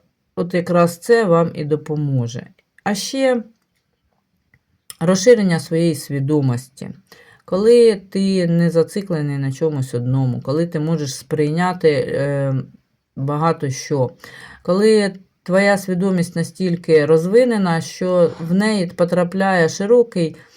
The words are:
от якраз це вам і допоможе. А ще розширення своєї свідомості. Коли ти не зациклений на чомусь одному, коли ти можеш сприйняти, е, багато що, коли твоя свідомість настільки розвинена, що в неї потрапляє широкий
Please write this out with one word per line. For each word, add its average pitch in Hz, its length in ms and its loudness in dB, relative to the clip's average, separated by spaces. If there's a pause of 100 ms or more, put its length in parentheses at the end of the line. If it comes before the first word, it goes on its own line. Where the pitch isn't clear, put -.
(360)
от 180 180 -4
якраз 175 440 0
це 233 260 2
вам 165 300 2
і 151 100 -8
допоможе. 143 840 -4 (380)
А 202 100 -2
ще 254 480 -2 (1600)
розширення 190 600 2
своєї 165 340 0
свідомості. 135 960 -4 (540)
Коли 220 520 4
ти 190 500 -2
не 170 240 2
зациклений 160 680 -2
на 135 140 -4
чомусь 139 420 -4
одному, 127 480 -2
коли 160 240 -2
ти 165 140 -6
можеш 151 340 -4
сприйняти, 160 760 -2
е, 139 640 -2 (600)
багато 147 540 -2
що, 131 400 -4 (520)
коли 202 500 2 (360)
твоя 196 300 4
свідомість 185 580 -2
настільки 165 720 0
розвинена, 185 720 2
що 180 500 0 (180)
в 175 60 0
неї 202 320 0
потрапляє 175 840 0
широкий 202 680 0 (200)